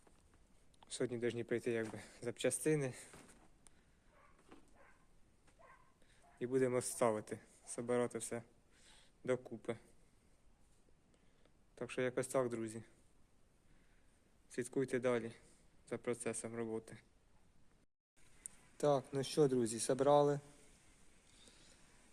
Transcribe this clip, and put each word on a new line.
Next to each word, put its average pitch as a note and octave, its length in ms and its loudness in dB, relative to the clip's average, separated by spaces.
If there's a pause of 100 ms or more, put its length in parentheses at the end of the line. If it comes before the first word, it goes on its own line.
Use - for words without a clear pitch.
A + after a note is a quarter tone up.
(880)
Сьогодні B2 280 -2
повинні A#2 260 0
прийти A#2+ 280 -2
якби A2 280 -2 (220)
запчастини. C3 720 0 (3500)
І B2 80 -2
будемо B2+ 340 4
ставити, A2 580 0 (280)
збирати B2 500 -2
все A#2 260 -8 (800)
докупи. A#2+ 540 -4 (2000)
Так - 160 -6
що - 100 -2
якось B2+ 260 -2
так, C3 220 2
друзі. A2+ 340 -6 (1700)
Слідкуйте C3 440 -2
далі A#2 320 0 (580)
за A#2+ 80 -4
процесом A#2 580 -4
роботи. A2+ 420 -6 (1800)
Так, C#3+ 340 4
ну C#3 120 0
що, D3 240 4
друзі, A#2 320 0
зібрали. C#3+ 600 4 (1700)